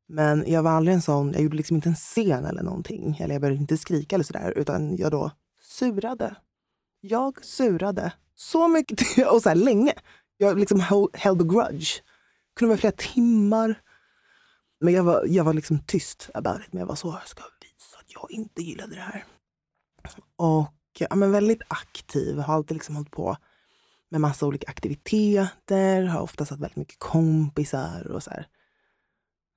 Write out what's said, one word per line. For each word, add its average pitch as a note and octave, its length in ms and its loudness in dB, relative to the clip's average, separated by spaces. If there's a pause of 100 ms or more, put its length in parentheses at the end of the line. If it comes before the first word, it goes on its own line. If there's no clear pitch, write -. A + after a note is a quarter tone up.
Men D3+ 380 2
jag D#3+ 160 2
var D#3+ 80 2
aldrig D#3+ 240 4
en F3 80 2
sån, C#3+ 300 0
jag D3+ 100 0
gjorde D#3 140 0
liksom D#3 200 0
inte D#3 120 0
en E3+ 60 2
scen D#3 500 0
eller - 180 -6
någonting. - 580 -6
Eller D#3 140 -4
jag C#3+ 80 -4
började C#3 180 0
inte D3 180 0
skrika - 380 -2
eller D#3 80 0
sådär, - 320 -6
utan D3+ 400 -2
jag F3+ 140 -2
då D3 200 -2 (320)
surade. A#3 760 -4 (640)
Jag A#3+ 440 -4
surade F#3+ 680 0 (220)
så E4 340 2
mycket D4 580 2
<laughs> - 60 4
och A#3 100 6
så G#3 60 2
här E3 80 4
länge. A#3 360 4 (460)
Jag G3 200 4
liksom G3+ 220 2
hol-, G3+ 340 4
held F#3 280 2
a - 20 2
grudge. E3 580 -2 (540)
Kunde A#3 120 2
vara G#3+ 100 4
flera G#3+ 180 2
timmar. A3 800 2 (1040)
Men F3 140 4
jag F#3 100 4
var, E3+ 240 4
jag F3 160 4
var D#3 100 4
liksom D#3 320 0
tyst - 480 -4
about - 260 -4
it. - 120 -18
Men F#3 80 -8
jag F2+ 60 -6
var - 80 -6
så, E3+ 140 -8
jag - 200 -10
ska - 140 -16
visa - 560 -20
att - 160 -20
jag - 160 -16
inte A3 320 -12
gillade E3+ 320 -12
det - 60 -16
här. G3+ 240 -12 (1120)
Och, D#3 360 2 (260)
ja, - 160 -4
men G3 180 4
väldigt G#3 360 2
aktiv. - 680 -6
Har D3 160 -2
alltid D#3 220 -2
liksom D3+ 200 -12
hållit D3 140 -12
på D#3 260 -6 (760)
med D#3+ 100 -2
massa D3 260 0
olika C#3+ 240 -4
aktiviteter. F#3+ 1300 0
Har F3 180 -2
oftast - 300 -8
haft C#3+ 120 -10
väldigt - 140 -10
mycket - 220 -10
kompisar D#3+ 1120 0
och E3 100 -8
så - 80 -16
här. - 160 -12 (1120)